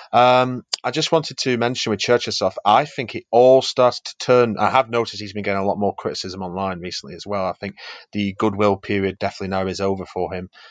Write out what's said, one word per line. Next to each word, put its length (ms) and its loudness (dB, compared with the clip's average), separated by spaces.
Um, 500 4
I 60 -2
just 200 -4
wanted 280 0
to 180 0
mention 340 -2
with 100 -2
Cherchesov, 540 0
I 200 6
think 300 -8
it 160 -10
all 300 8
starts 400 2
to 180 -16
turn. 400 4
I 120 2
have 180 2
noticed 320 -4
he's 120 -12
been 100 -8
getting 200 -2
a 40 -2
lot 120 -2
more 160 -2
criticism 480 -8
online 380 -6
recently 360 -12
as 100 -16
well. 200 -4
I 80 -4
think 220 -10
the 260 -4
goodwill 380 2
period 420 -4
definitely 300 -6
now 180 -2
is 140 -6
over 260 -2
for 260 -6
him. 160 -8